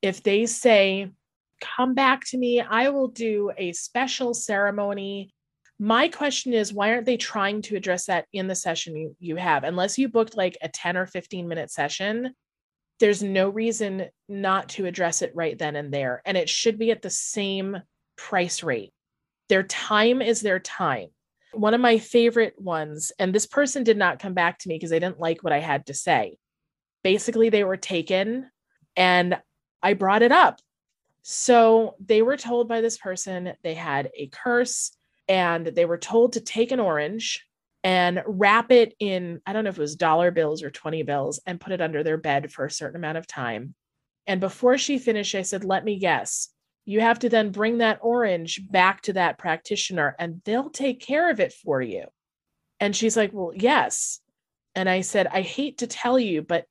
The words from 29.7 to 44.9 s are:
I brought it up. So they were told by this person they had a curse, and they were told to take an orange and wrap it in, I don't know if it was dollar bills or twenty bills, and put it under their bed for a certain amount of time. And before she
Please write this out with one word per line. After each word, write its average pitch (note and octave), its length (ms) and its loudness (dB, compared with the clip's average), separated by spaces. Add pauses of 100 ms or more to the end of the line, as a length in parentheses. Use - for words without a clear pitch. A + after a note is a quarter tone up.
I G3 100 4
brought G3+ 300 4
it A#3+ 80 8
up. D4+ 280 6 (640)
So A3+ 800 6
they G#3+ 220 4
were C4 160 2
told A#3+ 300 -2
by A3+ 140 -2
this A3+ 160 -2
person F#3 640 -8
they D#3+ 140 -6
had C#3+ 400 -4
a C#3+ 120 -10
curse, - 720 -2 (300)
and E3+ 400 0
they E3+ 180 2
were E3+ 120 -2
told A#3 360 2
to A3 80 -4
take A#3 300 0
an B3+ 80 0
orange F#3 640 -2 (380)
and F3+ 420 2
wrap G#3+ 460 4
it A#3 280 6
in, F3+ 460 -4
I G3 80 -6
don't A3 100 -2
know G3+ 60 -2
if F#3 80 -8
it D#3 40 -4
was D3 140 -4
dollar E3+ 360 4
bills D#3+ 320 0
or C#3 80 -10
twenty D#3+ 320 -6
bills, C#3+ 420 -4
and F3+ 160 -10
put - 100 -10
it F3+ 100 -4
under D#3 220 -2
their D#3 140 -2
bed D3 340 -2
for C#3 140 -6
a D3+ 60 -6
certain D#3+ 260 -8
amount D#3+ 220 -6
of E3+ 80 -18
time. A#2+ 480 -8 (500)
And F#3+ 160 0
before B3 380 2
she C#4 180 0